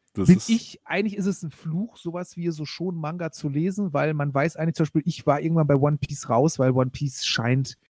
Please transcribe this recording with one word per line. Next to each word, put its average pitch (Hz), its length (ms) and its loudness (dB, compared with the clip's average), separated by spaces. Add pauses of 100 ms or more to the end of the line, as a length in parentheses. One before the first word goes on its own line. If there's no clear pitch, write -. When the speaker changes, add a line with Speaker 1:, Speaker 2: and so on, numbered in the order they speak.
(160)
Speaker 1:
Das 95 120 0
Speaker 2:
bin 185 100 10
Speaker 1:
ist - 120 -6
Speaker 2:
ich, - 360 -2
eigentlich 202 300 -4
ist 196 120 -2
es 196 160 -4
ein 156 80 -10
Fluch, 175 440 -6
sowas 175 400 -10
wie 170 140 -4
so 156 160 -6
schon 180 300 -6
Manga 160 360 -6
zu - 160 -6
lesen, 175 460 -2
weil 147 220 0
man 143 180 -2
weiß 143 240 0
eigentlich 165 160 0
zum 160 120 0
Beispiel, 147 200 0
ich - 220 -4
war 147 120 4
irgendwann 160 280 2
bei 143 80 6
One 143 220 4
Piece - 320 -6
raus, 131 280 4
weil 131 140 4
One 127 180 2
Piece - 380 -6
scheint, 127 500 0 (140)